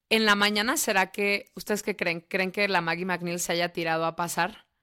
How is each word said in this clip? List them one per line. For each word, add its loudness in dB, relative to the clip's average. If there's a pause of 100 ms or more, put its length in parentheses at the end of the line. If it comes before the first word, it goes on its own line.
En 4
la 6
mañana, 2
¿será 0
que, -2
ustedes -4
qué -2
creen? -2
¿Creen -2
que 0
la 2
Maggie -2
McNeil -2
se -4
haya 0
tirado 0
a -2
pasar? -4 (180)